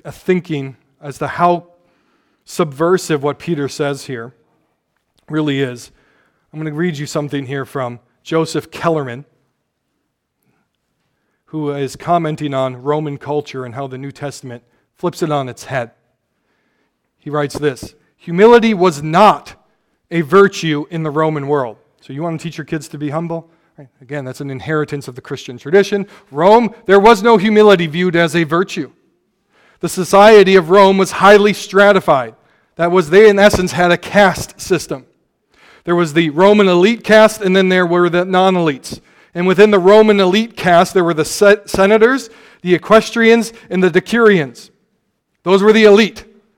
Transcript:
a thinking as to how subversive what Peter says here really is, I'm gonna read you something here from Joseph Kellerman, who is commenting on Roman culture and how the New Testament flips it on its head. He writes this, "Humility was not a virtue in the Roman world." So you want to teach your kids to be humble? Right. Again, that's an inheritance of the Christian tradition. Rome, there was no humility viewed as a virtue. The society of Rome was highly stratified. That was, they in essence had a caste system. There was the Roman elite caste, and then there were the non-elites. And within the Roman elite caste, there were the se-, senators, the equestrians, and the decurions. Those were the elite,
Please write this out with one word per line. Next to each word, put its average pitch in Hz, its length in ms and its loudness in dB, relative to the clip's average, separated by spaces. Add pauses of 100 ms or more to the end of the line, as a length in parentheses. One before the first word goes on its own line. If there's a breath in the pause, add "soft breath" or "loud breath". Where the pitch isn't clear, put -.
a 147 80 -16
thinking 143 640 -6 (240)
as 143 200 -16
to 151 80 -6
how 175 400 -2 (760)
subversive 160 800 -4
what 147 160 -6
Peter 143 300 -6
says 143 380 -8
here 120 280 -16 (920)
really 151 320 -4
is, 123 300 -10 (600)
I'm 156 80 -16
gonna 156 140 -10
read 165 240 -4
you 147 80 -10
something 143 400 -8
here 139 180 -10
from 123 380 -10 (200)
Joseph 160 480 -6
Kellerman, 143 540 -8 (2250)
who 151 260 -8
is 143 240 -8
commenting 151 580 -6
on 131 300 -6
Roman 147 340 -6
culture 143 460 -10
and 120 120 -14
how 139 120 -10
the 127 100 -14
New 139 140 -14
Testament 131 500 -16 (320)
flips - 300 -8
it 190 80 -4
on 139 160 -4
its 120 160 -16
head. 120 280 -10 (1300)
He - 80 -16
writes 147 280 -6
this, 143 380 -6 (220)
"Humility 220 560 4
was 175 280 0
not 160 540 0 (540)
a 170 120 -2
virtue 160 680 0
in 165 140 -8
the 156 80 -6
Roman 156 360 -4
world." 135 300 -4 (240)
So - 100 -20
you 139 120 -10
want 165 140 -8
to - 60 -14
teach 165 140 -12
your 151 80 -12
kids 156 240 -10
to - 80 -16
be 147 140 -8
humble? 165 380 -8 (280)
Right. 143 100 -20 (140)
Again, 135 240 -12
that's 127 160 -14
an 139 80 -10
inheritance 147 580 -6
of 127 80 -16
the 127 60 -18
Christian 131 360 -14
tradition. 196 500 -4 (220 soft breath)
Rome, 196 460 2 (120)
there 196 120 4
was 202 240 4
no 233 140 4
humility 208 500 2
viewed 170 280 -4
as 170 200 0
a 170 80 0
virtue. 160 480 -6 (880)
The 175 80 -8
society 196 680 4
of 165 140 2
Rome 196 280 4
was 190 160 -2
highly 202 400 2
stratified. 180 840 0 (400)
That 170 160 -2
was, 175 200 0
they 208 180 6
in 202 100 2
essence 196 320 2
had 175 200 0
a 170 60 2
caste - 600 -2
system. - 460 -6 (800 soft breath)
There 175 120 -2
was 170 180 -2
the 165 180 0
Roman 196 360 4
elite 185 360 2
caste, 214 380 4
and 190 140 0
then 190 140 2
there 185 160 0
were 175 240 0
the 175 160 -2
non-elites. 185 720 -2 (340 soft breath)
And 175 140 -4
within 190 240 4
the 202 80 2
Roman 208 400 4
elite 202 380 -2
caste, 175 360 2
there 185 100 2
were 170 100 -2
the 151 120 -2
se-, 202 400 2
senators, 220 640 0 (320 soft breath)
the 175 140 0
equestrians, 226 760 2 (160 loud breath)
and 180 140 -2
the 185 60 2
decurions. 180 800 0 (760)
Those 190 200 0
were 214 100 4
the 214 120 4
elite, 208 400 4 (320)